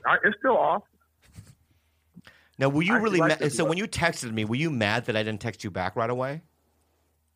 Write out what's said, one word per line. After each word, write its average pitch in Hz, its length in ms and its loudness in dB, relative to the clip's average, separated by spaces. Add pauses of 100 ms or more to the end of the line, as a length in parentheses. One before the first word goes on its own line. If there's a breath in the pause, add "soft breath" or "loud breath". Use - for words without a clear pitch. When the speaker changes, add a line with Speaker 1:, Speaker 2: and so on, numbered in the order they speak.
Speaker 1:
I, 156 160 4
it's 196 160 0
still 240 180 2
off. 156 260 2 (1700 soft breath)
Speaker 2:
Now, 135 120 2
were 143 140 2
you 196 120 2
Speaker 1:
I - 20 2
Speaker 2:
really 208 220 2
Speaker 1:
like 165 100 4
Speaker 2:
mad? 156 100 2
Speaker 1:
this 151 160 -2
Speaker 2:
So 170 80 0
Speaker 1:
look. 151 60 2
Speaker 2:
when 165 80 0
you 214 100 -4
texted 165 440 -2
me, 110 140 0
were 113 100 -2
you 160 140 0
mad 113 360 2
that 110 100 -2
I 110 80 2
didn't 107 180 -4
text 117 220 -8
you 104 80 -6
back 92 240 -4
right 113 140 0
away? 127 320 -6 (960)